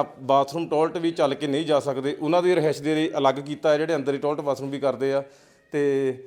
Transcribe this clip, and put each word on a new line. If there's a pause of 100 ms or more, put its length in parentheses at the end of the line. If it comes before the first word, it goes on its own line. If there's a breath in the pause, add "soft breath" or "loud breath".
ਅਪ-,
ਬਾਥਰੂਮ,
ਟਾਇਲਟ
ਵੀ
ਚੱਲ
ਕੇ
ਨਹੀਂ
ਜਾ
ਸਕਦੇ,
ਉਹਨਾਂ
ਦੀ
ਰਿਹਾਇਸ਼
ਦੇ
ਲਈ
ਅਲੱਗ
ਕੀਤਾ
ਹੈ,
ਜਿਹੜੇ
ਅੰਦਰ
ਹੀ
ਟਾਇਲਟ,
ਬਾਥਰੂਮ
ਵੀ
ਕਰਦੇ
ਆ। (480 soft breath)
ਤੇ (140)